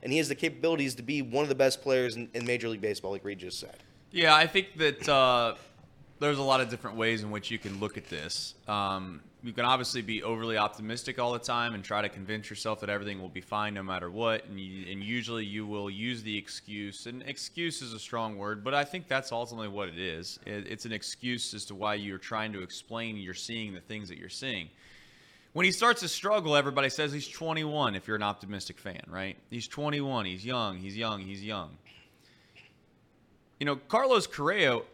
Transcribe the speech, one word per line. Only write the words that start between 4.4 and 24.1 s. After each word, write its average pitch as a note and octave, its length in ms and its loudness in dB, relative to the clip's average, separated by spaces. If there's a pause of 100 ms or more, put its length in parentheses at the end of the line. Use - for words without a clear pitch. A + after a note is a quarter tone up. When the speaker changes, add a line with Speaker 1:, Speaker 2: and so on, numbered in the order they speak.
Speaker 2:
think F#3+ 300 0
that, D3+ 320 2
uh, B2+ 480 8 (640)
there's D3 180 4
a C#3 40 0
lot C3+ 180 6
of A#2+ 100 0
different A#2 260 -8
ways A2+ 280 4
in G#2 80 -4
which G#2 180 -6
you A2+ 80 -2
can G2 220 -8
look G#2 160 -2
at - 120 -10
this. - 460 -6 (140)
Um, F#2+ 520 -2 (220)
you A#2+ 100 -8
can A#2+ 120 0
obviously B2+ 360 2
be A2 220 -4
overly A2+ 340 -2
optimistic G#2+ 600 -2
all A#2+ 140 0
the A#2 80 -4
time A#2 340 0
and G2 80 -6
try G#2 200 0
to G2+ 60 0
convince G#2 400 -6
yourself A2 320 -4
that G2+ 80 -4
everything G2+ 320 -4
will F#2 80 -8
be F2+ 120 -10
fine G#2 340 -4
no G2 80 -4
matter F#2 300 -4
what, A2 340 0
and G2 140 -10
you, F#2+ 320 -10
and G2 100 -6
usually A2+ 420 -4
you G#2 220 -6
will G2+ 240 -4
use A2+ 320 -4
the G#2 160 -4
excuse, G2+ 680 -10
and B2+ 180 -10
excuse D#3+ 580 -6
is A#2+ 100 -10
a A2 60 -10
strong A2 400 -4
word, G2+ 240 -4
but C3 120 -2
I C#3+ 100 4
think E3+ 240 -8
that's C3 240 -2
ultimately A#2 340 -4
what G2+ 220 -4
it E2 100 -10
is. F2 480 -6
It, G#2 220 -8
it's G#2+ 160 -8
an A2+ 80 -6
excuse A#2+ 600 -4
as G#2 120 -8
to G2+ 100 -10
why G#2 200 0
you're G2+ 220 -4
trying G#2+ 360 -4
to G2 100 -6
explain A2+ 540 -8
you're F#2 180 -8
seeing A2 400 -6
the F2 60 -12
things G#2+ 280 -10
that E2+ 100 -14